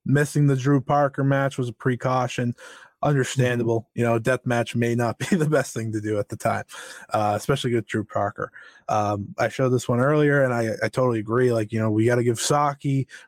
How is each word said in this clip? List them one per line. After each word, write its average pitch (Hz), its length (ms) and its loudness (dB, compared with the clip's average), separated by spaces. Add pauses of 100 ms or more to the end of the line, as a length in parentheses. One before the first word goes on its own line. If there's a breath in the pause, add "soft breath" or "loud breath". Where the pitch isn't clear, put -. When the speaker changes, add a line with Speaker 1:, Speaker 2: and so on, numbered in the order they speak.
Speaker 1:
missing 147 400 2
the 139 100 4
Drew 135 240 2
Parker 143 440 0
match 139 340 0
was 123 120 -4
a 113 40 -12
precaution, 127 800 -2 (480 loud breath)
understandable. 123 800 0
Speaker 2:
Mm-hmm. - 180 -12
Speaker 1:
You 120 60 2
know, 117 140 2
death 127 260 0
match 120 300 -2
may 117 200 0
not 117 240 -2
<laughs> - 100 -6
be 208 60 2
the 156 140 2
best 139 240 0
thing 110 200 -6
to 107 80 -4
do 107 180 -2
at 101 100 -6
the 110 80 -10
time, 107 260 -2 (500 loud breath)
uh, 104 240 2
especially 135 360 -2
with 113 140 0
Drew 110 160 -4
Parker. - 480 -6 (380 loud breath)
Um, 104 480 -2
I 117 120 0
showed 131 200 0
this 123 180 0
one 120 120 0
earlier, 143 440 2
and 127 100 0
I, 113 180 0 (120)
I 107 60 0
totally 123 300 0
agree. 120 340 2
Like, 110 180 -2
you 113 80 -2
know, 110 120 2
we 110 140 2
gotta 120 180 4
give 117 160 0
Saki 143 680 0 (200 loud breath)